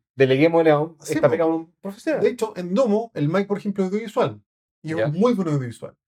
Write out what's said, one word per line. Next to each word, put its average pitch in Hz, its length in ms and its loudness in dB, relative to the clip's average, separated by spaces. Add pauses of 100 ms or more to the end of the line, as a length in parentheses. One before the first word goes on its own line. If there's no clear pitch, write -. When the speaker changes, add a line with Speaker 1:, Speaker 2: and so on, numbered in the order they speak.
(160)
Speaker 1:
deleguémosle 156 540 4
a 147 80 6
un, 160 240 -6
Speaker 2:
Sí, 151 120 -4
Speaker 1:
esta 151 140 2
Speaker 2:
po. - 40 -4
Speaker 1:
pega 165 120 2
a 160 40 2
un 165 240 -4 (100)
profesional". 196 400 -6
Speaker 2:
De 233 80 2
hecho, 226 260 -6
en 180 160 -8
Domo, 220 420 0
el 147 140 0
Mike, 196 200 0
por 202 100 -4
ejemplo, 196 260 -4
es 185 80 -4
audiovisual. 202 480 -4 (420)
Y 156 100 -6
es 160 40 -4
Speaker 1:
Ya. 113 120 -2
Speaker 2:
un 147 40 -2
muy 226 220 2
buen 190 140 -2
audiovisual. 131 460 -6 (140)